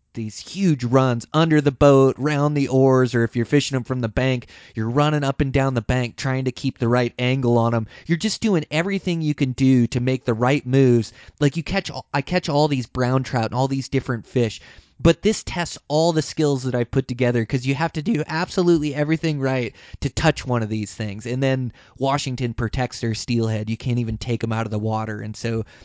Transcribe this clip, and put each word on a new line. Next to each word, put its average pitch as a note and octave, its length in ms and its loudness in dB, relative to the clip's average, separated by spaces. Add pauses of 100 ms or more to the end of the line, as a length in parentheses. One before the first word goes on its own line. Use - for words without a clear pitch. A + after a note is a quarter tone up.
(160)
these A2 240 -8
huge E3 440 0
runs B2 500 2
under D#3 280 4
the C#3+ 100 2
boat, C3+ 460 6
round D3 400 0
the C#3 100 0
oars, C3 460 4
or A#2 100 2
if A2+ 120 -4
you're A#2 100 0
fishing C#3 300 0
'em B2 80 -2
from B2+ 180 -6
the A2+ 80 -2
bank, B2+ 380 -2 (260)
you're A2 160 -4
running D3 340 2
up C#3 160 -2
and C3+ 140 0
down C3+ 220 2
the A#2 60 0
bank B2 340 -2
trying C3 280 -4
to C3 80 -2
keep - 280 -6
the A#2+ 80 0
right A#2+ 320 2
angle B2 400 2
on A#2 160 2
'em. A2+ 100 -2 (220)
You're E3 100 0
just G#3 240 -4
doing F#3+ 300 2
everything E3+ 500 -2
you D3+ 140 0
can C3 160 0
do C3 340 4
to B2 140 -2
make B2+ 260 -2
the A#2+ 80 2
right B2 320 0
moves. B2 480 4 (260)
Like, D3 160 2
you E3 80 -4
catch F#3+ 280 -4
all, - 200 -12
I C#3+ 120 -2
catch F3 260 -2
all D3+ 180 2
these C3 200 -2
brown B2+ 340 0
trout B2 240 -2
and F#2+ 80 -6
all C3 140 0
these C3+ 200 -4
different B2 380 -4
fish, A#2 340 -2 (420)
but D#3+ 200 4
this - 240 0
tests - 320 -8 (100)
all D#3+ 240 2
the D#3 100 2
skills C#3+ 420 0
that B2+ 120 -2
I've A#2+ 160 -2
put C3+ 160 0
together, A#2+ 380 0
'cause B2+ 200 -4
you C3+ 100 0
have D#3+ 180 -2
to D#3 80 -6
do D#3 260 -2
absolutely E3 680 0
everything D3+ 460 -2
right C3 340 -2 (280)
to B2 80 0
touch - 360 0
one B2 160 0
of G#2+ 60 -4
these G#2+ 260 -6
things. G#2+ 320 -8
And B2 160 -4
then C3 300 0 (260)
Washington C3 560 -2
protects B2 460 -4
their A2+ 140 -2
steelhead. A2 560 -2
You A2+ 80 -2
can't A#2+ 220 -2
even A2+ 180 -4
take A#2 260 -4
'em A2+ 80 -2
out A2+ 140 -2
of G#2 60 -8
the G#2+ 80 -4
water. A2 420 -4
And G#2+ 160 -12
so A2+ 260 -4 (220)